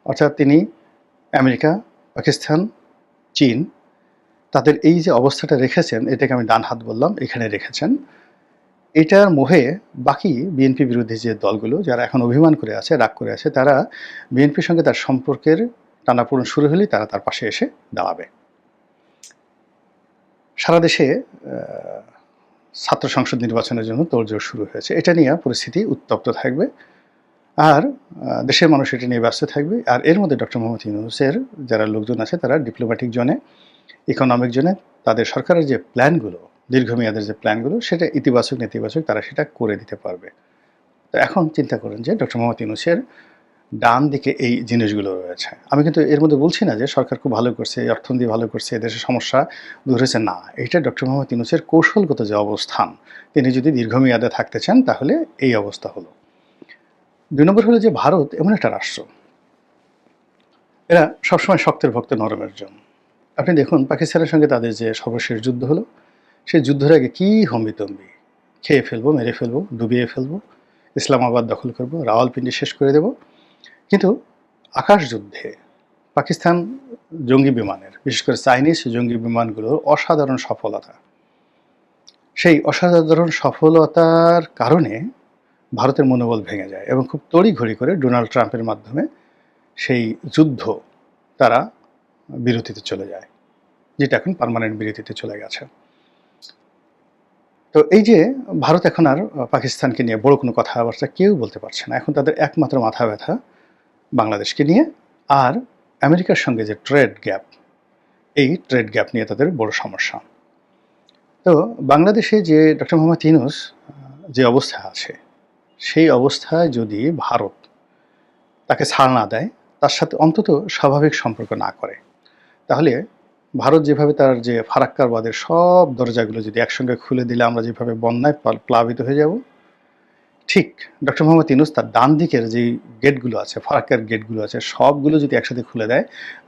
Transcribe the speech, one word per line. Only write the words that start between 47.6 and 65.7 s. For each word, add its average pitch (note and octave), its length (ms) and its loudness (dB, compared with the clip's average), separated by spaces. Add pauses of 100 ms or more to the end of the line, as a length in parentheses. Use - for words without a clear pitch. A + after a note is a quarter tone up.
অর্থনীতি A#2+ 360 -4
ভালো A2+ 220 -2
করছে, A#2 300 -8
দেশের A2+ 200 -8
সমস্যা C3 480 -2 (420)
দূর B2 100 2
হয়েছে, B2+ 200 0
না। F#2 240 -4 (140)
এটা C3 240 -2
ডক্টর C3 260 -4
মোহাম্মদ C3+ 260 -4
ইউনূসের B2 300 -2
কৌশলগত E3 600 2
যে G#2 120 -4
অবস্থান, G#2 640 -2 (380)
তিনি C3 160 2
যদি C3 220 2
দীর্ঘমেয়াদে A#2+ 560 2
থাকতে A2+ 320 -6
চান, B3 220 4
তাহলে G3+ 420 0 (140)
এই B2+ 160 2
অবস্থা G2+ 420 -6
হলো। F2 100 -16 (1300)
দুই D3 140 4
নম্বর G3+ 200 4
হলো A#3 120 6
যে G#3+ 120 2
ভারত D3 440 0
এমন G3 200 0
একটা A#2+ 160 0
রাষ্ট্র, - 340 -10 (1800)
এরা E3 340 4
সবসময় F3 360 2
শক্তের C#3+ 320 0
ভক্ত, A#2 220 -4
নরমের G#2+ 440 -4
জন্য। G2+ 220 -20 (580)
আপনি D#3 200 0
দেখুন, C#3 280 2
পাকিস্তানের D#3 420 -2
সঙ্গে D3+ 200 2
তাদের A#2 280 0
যে A2+ 200 -4
সর্বশেষ A#2 460 -6
যুদ্ধ B2 240 -4
হলো, D#3+ 200 0 (640)